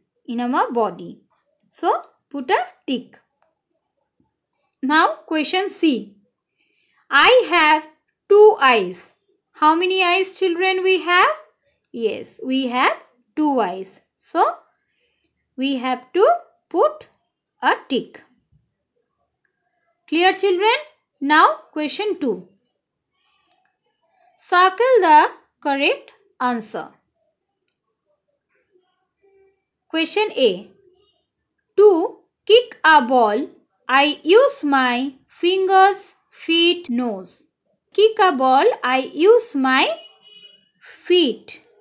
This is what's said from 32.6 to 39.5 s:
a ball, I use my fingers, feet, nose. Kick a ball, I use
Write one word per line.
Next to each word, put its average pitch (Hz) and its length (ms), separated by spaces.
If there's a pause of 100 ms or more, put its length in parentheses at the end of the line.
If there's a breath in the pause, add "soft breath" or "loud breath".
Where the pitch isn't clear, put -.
a 302 160
ball, 240 480 (400)
I 277 340
use 494 400
my 262 520 (120)
fingers, 381 880 (160)
feet, 339 600
nose. 226 540 (500)
Kick 440 260
a 370 120
ball, 262 340 (180)
I 262 300
use 427 400